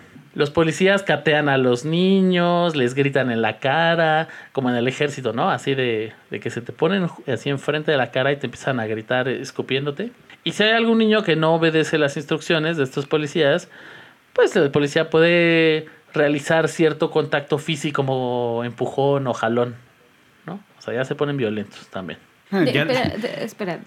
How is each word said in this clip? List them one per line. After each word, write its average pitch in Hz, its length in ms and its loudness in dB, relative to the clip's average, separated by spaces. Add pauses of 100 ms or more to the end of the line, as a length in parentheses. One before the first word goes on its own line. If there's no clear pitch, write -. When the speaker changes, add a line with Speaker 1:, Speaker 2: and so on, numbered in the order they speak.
(340)
Speaker 1:
Los 147 160 -2
policías 185 540 2
catean 151 440 2
a 135 100 2
los 127 280 2
niños, 175 920 2
les 123 200 0
gritan 139 360 0
en 113 100 0
la 110 180 -2
cara, 160 680 2 (240)
como 127 180 -2
en 123 60 0
el 120 120 0
ejército, 135 440 -4
¿no? 143 200 -2
Así 139 240 -2
de, 113 380 -2 (180)
de 107 80 -6
que 120 100 -8
se 117 120 -8
te - 120 -12
ponen 180 340 0
ju-, - 240 -8
así 123 180 -4
enfrente 147 420 -2
de 147 60 2
la 120 140 -2
cara 131 200 0
y 147 60 -2
te 135 100 -6
empiezan 127 320 -4
a 110 80 -4
gritar, 113 420 -2
eh, 117 100 -2
escupiéndote. 143 720 -6 (320)
Y 165 80 -4
si 202 120 0
hay 220 80 2
algún 226 260 2
niño 214 260 4
que 160 120 2
no 160 200 4
obedece 160 420 2
las 143 200 0
instrucciones 160 600 -2
de 139 60 2
estos 139 240 -4
policías, 151 640 0 (640)
pues 466 220 4
el 151 160 4
policía 151 380 0
puede 165 800 4 (260)
realizar 151 540 2
cierto 156 440 0
contacto 147 460 -2
físico 147 400 -4
como 123 680 -2
empujón 135 600 0
o 117 60 0
jalón, 120 420 0 (720)
¿no? 175 140 -12 (180)
O - 40 -20
sea, 110 120 -8
ya 127 120 -2
se 143 100 -6
ponen 143 220 -2
violentos 107 500 -4
también. 90 320 -12 (320)
Speaker 2:
Ah, 196 80 0
Speaker 3:
De, - 140 2
Speaker 2:
ya. 143 100 2
Speaker 3:
espera, 247 340 -2
de, - 280 -8
espera. 190 420 -8